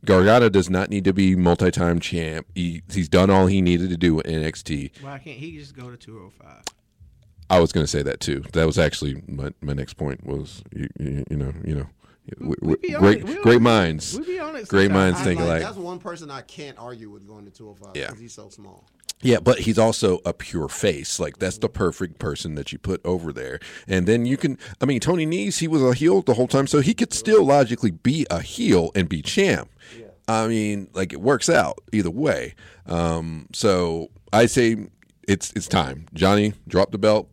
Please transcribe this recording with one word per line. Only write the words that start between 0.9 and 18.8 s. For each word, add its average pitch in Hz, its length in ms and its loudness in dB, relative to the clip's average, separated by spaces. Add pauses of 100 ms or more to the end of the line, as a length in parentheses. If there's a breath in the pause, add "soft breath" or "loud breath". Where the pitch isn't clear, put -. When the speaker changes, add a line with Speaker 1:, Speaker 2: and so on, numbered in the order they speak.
Speaker 1:
need 98 140 -4
to 95 80 4
be 95 240 4
multi-time 87 640 2
champ. 80 460 -6 (100)
He, 85 340 -6
he's 87 180 -4
done 95 220 6
all 95 160 6
he 95 160 4
needed 87 280 2
to 87 60 -4
do 82 240 4
in - 140 -8
N 78 100 -2
X 78 200 -6
T. 71 260 -8 (100)
Speaker 2:
Why 135 180 -16
can't 131 200 -18
he 156 200 -16
just 139 180 -20
go 127 140 -18
to 123 60 -20
two 110 300 -20
oh 101 40 -20 (120)
five? 69 200 -20 (880)
Speaker 1:
I 92 100 6
was 82 120 4
gonna 78 140 0
say 73 160 -2
that 67 180 -6
too. 69 320 -6
That 80 140 2
was 78 120 0
actually 73 480 -2
my, 69 240 -8 (100)
my 69 140 -8
next 67 200 -8
point 71 320 -8
was, 71 360 -10 (120)
you, - 140 -10 (100)
you, 71 320 -6
you 78 60 -6
know, 69 160 -6 (120)
you 80 120 -4
know, 71 100 -6 (520 soft breath)
Speaker 2:
We, - 60 -14 (100)
Speaker 1:
w-, - 80 -6
Speaker 2:
we 80 120 2
Speaker 1:
w-, - 20 0
Speaker 2:
be 370 140 -6
Speaker 1:
great, 101 320 4
Speaker 2:
honest, - 40 -8 (100)
we - 60 -8
Speaker 1:
great 117 140 6
Speaker 2:
honest. 117 60 6
Speaker 1:
minds. 98 560 2
Speaker 2:
We 320 80 -8
be 359 140 -6
honest 302 300 -10
Speaker 1:
Great 190 200 4
minds 95 280 2
Speaker 2:
sometimes. 87 200 -2
Speaker 1:
think - 20 -2
Speaker 3:
Like, 85 80 0 (120)
Speaker 1:
alike. - 20 -6
Speaker 3:
that's - 160 -10
one 180 200 -10
person 165 320 -14
I 135 120 -14
can't 143 360 -18
argue 113 320 -18
with 101 160 -20
going 104 200 -20
to 98 40 -20
two 107 180 -20
oh 101 60 -20
five 98 220 -20
Speaker 1:
Yeah. 139 120 -10
Speaker 3:
'cause - 120 -18
he's 117 140 -20
so 101 160 -20
small. 95 340 -20 (360)